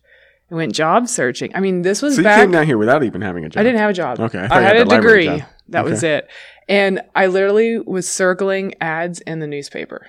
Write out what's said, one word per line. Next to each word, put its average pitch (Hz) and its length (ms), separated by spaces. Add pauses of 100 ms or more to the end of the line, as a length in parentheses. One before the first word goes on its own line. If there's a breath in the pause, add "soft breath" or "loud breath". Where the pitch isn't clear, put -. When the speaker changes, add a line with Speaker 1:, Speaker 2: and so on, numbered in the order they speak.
(500 soft breath)
Speaker 1:
And 170 60
went 160 180
job 175 360
searching. 127 440
I - 60
mean, 185 220
this 196 200
was 285 140
Speaker 2:
So 226 60
you - 20
Speaker 1:
back 208 160
Speaker 2:
came 202 120
down 160 140
here 139 120
without 123 260
even 95 180
having 90 220
a 78 60
job. - 100
Speaker 1:
I 208 40
didn't 226 160
have 214 100
a 208 40
job. 143 280
Speaker 2:
Okay, 110 180
I 92 60
Speaker 1:
I - 20
Speaker 2:
thought 160 120
you - 40
Speaker 1:
had 196 140
Speaker 2:
had 233 40
Speaker 1:
a 247 40
Speaker 2:
the 202 60
library 214 340
Speaker 1:
degree. 160 140
Speaker 2:
job. - 80 (220)
Speaker 1:
That - 140
was 113 220
Speaker 2:
Okay. 156 140
Speaker 1:
it. - 100 (400 loud breath)
And 196 320 (140)
I 190 120
literally 202 520
was 185 300
circling 190 720
ads 165 420
in 160 180
the 156 80
newspaper. - 600